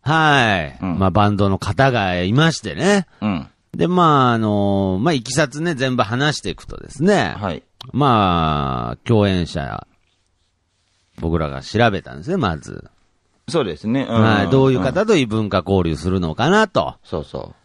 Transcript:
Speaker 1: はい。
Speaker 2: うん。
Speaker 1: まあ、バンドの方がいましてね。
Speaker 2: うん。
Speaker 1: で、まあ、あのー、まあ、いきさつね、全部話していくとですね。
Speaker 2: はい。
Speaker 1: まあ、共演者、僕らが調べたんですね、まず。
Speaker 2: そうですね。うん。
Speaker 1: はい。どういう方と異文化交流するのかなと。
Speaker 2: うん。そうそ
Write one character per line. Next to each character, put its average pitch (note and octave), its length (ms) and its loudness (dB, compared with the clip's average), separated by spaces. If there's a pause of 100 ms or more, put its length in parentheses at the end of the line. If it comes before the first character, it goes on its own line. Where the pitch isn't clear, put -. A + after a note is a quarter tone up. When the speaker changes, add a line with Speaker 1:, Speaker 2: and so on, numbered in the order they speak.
Speaker 1:
は C#3+ 560 2
い。 D2 240 -8
Speaker 2:
う F#2+ 40 -4
ん。 F2 120 -4
Speaker 1:
ま F#2+ 80 2
あ、 F#2 40 2
バ G#2 200 4
ン G#2 60 0
ド G2 120 2
の G2 100 0
方 C3 320 0
が F#2 320 -2
い F#2 100 0
ま D3+ 200 4
し - 80 -6
て F2 140 -10
ね。 F#3 320 0 (160)
Speaker 2:
う G#2 40 -2
ん。 E2+ 220 -4 (260)
Speaker 1:
で、 E3+ 140 -2
ま D#3 420 4
あ、 - 20 2
あ A#2 60 0
の G2+ 600 0
ー、 - 20 -
ま D3 120 2
あ、 - 20 2
い B2+ 80 -2
き B2+ 100 -10
さ D3 160 0
つ D3 140 -8
ね、 E3+ 120 -2
全 B2+ 220 -2
部 A#2+ 60 2
話 B2+ 360 -2
し - 40 -14
て F#2+ 80 -6
い D#2 40 -6
く - 120 -20
と - 100 -16
で - 140 -18
す - 120 -6
ね。 D#3+ 360 2
Speaker 2:
は G2 140 -6
い。 - 100 -10 (300)
Speaker 1:
ま D#2+ 1000 0
あ、 B1+ 40 -10 (120)
共 G#2+ 180 4
演 F2+ 200 0
者、 C2 400 -8 (1300)
僕 E2 200 -2
ら D#2 100 -2
が C2+ 140 -10
調 A2+ 280 0
べ F2+ 120 -4
た - 120 -18
ん C#2 40 -16
で E2 60 -14
す C3+ 60 -8
ね、 G3 60 -2
ま F#2+ 220 0
ず。 G1+ 320 -16 (580)
Speaker 2:
そ E3 120 0
う B2+ 40 2
で E2 120 -6
す - 100 -10
ね。 B2+ 220 -2
う - 40 -6
ん。 A#2 80 2
Speaker 1:
は G#2+ 240 4
い。 - 60 -2
ど C3+ 160 4
う C3+ 60 4
い B2+ 40 0
う B2 40 -2
方 F3 260 -2
と A3 100 4
異 C#3 80 2
文 G#2+ 240 -2
化 F#2 160 0
交 F#2+ 200 2
流 D#2+ 120 -2
す D#2+ 140 -4
る F#2+ 80 0
の E2 160 -4
か C3+ 160 0
な G#3+ 160 4
と。 D#2+ 360 -2
Speaker 2:
う - 40 -20
ん。 - 20 -20
そ F2+ 120 -6
う C#2+ 40 -10
そ G1+ 300 -12 (100)